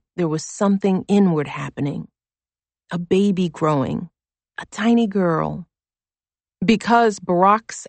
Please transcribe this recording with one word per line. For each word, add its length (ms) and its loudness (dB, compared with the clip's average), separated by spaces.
there 120 -2
was 160 -4
something 640 0
inward 400 2
happening. 600 -8
A 60 -4
baby 500 0
growing, 600 -2
a 80 -12
tiny 400 0
girl. 600 -2
Because 560 2
Barack's 680 0